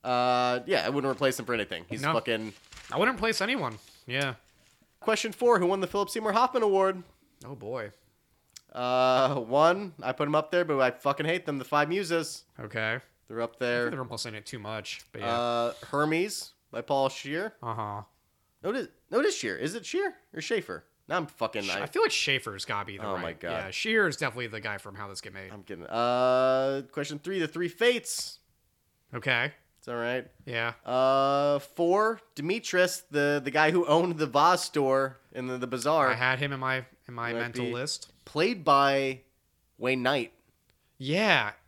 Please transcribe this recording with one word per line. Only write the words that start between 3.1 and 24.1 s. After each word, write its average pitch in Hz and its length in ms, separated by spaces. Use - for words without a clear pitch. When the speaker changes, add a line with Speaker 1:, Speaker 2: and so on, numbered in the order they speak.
Speaker 2:
replace 220 220
anyone. 190 380
Yeah. 135 260
Speaker 1:
Question 220 320
four. 240 280
Who 175 80
won 190 120
the 180 80
Philip - 220
Seymour 220 240
Hoffman 247 300
Award? 190 400
Speaker 2:
Oh, 135 100
boy. 110 360
Speaker 1:
Uh, 127 640
one, 156 680
I 120 120
put 147 140
him 151 80
up 156 160
there, 175 140
but 147 140
I 127 120
fucking 143 340
hate 175 200
them. 143 140
The 123 60
Five 147 240
Muses. 170 540
Speaker 2:
Okay. 110 400
Speaker 1:
They're 113 140
up 117 200
Speaker 2:
I 127 40
Speaker 1:
there. 120 180
Speaker 2:
think 117 80
they're 131 100
almost 117 240
in 110 100
it 104 100
too 123 140
much, 104 420
but 110 100
yeah. 117 180
Speaker 1:
Uh, 120 340
Hermes 160 600
by 117 100
Paul 135 280
Scheer. 165 520
Speaker 2:
Uh-huh. 107 400
Speaker 1:
No, 185 80
it 247 40
is, 240 120
no, 226 80
it 302 60
is 403 100
Scheer. 98 220
Is 165 180
it 220 100
Scheer 370 280
or 160 80
Schaefer? 180 420
Now 170 100
I'm 160 100
fucking, 110 360
Speaker 2:
Sh-, 95 120
Speaker 1:
I 98 80
Speaker 2:
I - 20
feel 370 160
like 453 100
Schaefer's 113 540
gotta 101 200
be 98 120
the 110 80
Speaker 1:
Oh 98 80
Speaker 2:
right. 92 80
Speaker 1:
my 82 120
God. 85 180
Speaker 2:
Yeah, 87 200
Scheer 220 360
is 143 100